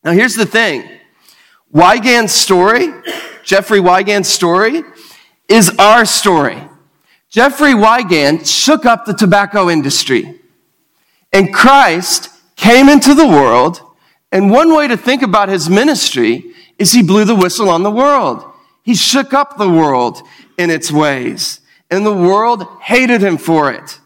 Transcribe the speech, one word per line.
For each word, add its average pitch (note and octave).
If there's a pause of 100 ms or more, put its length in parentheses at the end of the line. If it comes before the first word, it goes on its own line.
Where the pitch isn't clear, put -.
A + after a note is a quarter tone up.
Now, E3
here's A3
the A3
thing. F#3 (840)
Wigand's A3
story, G#3 (560)
Jeffrey G3
Wigand's F#3+
story, G#3 (680)
is G#3
our G#3+
story. D3+ (720)
Jeffrey C#4
Wigand G#3+
shook D4+
up B3
the G#3
tobacco G3+
industry. D#3+ (960)
And G3
Christ A3 (260)
came B3
into C#4+
the D4
world, C#3 (500)
and G3
one D#4+
way D4
to A#3+
think B3+
about G3+
his E3+
ministry F3+ (260)
is F#3+
he A#3+
blew G3
the A3
whistle F#3
on F3
the G#3
world. A#3+ (340)
He A#3
shook C4+
up C#4
the G3+
world C#3 (320)
in F3
its D#3
ways, C#3+ (300)
and G3
the G#3
world G3 (180)
hated A#3+
him F#3
for D#3
it. -